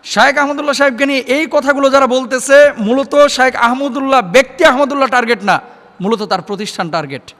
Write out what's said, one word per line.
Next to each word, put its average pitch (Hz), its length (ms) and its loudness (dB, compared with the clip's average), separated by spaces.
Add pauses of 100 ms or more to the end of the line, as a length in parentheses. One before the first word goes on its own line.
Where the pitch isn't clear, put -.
শায়েখ 262 280 2
আহমদুল্লাহ 294 360 -2
সাহেবকে 269 320 0
নিয়ে 277 140 -2
এই 277 320 -2
কথাগুলো 277 380 0
যারা 269 180 2
বলতেছে, 262 720 2
মূলত 269 500 2
শায়েখ 254 280 0
আহমদুল্লাহ 269 680 0
ব্যক্তি 233 440 0
আহমদুল্লাহ 277 440 2
টার্গেট 233 340 -2
না, 180 180 0 (400)
মূলত 208 200 -2
তার 190 200 -4
প্রতিষ্ঠান 196 480 -8
টার্গেট। 147 500 -10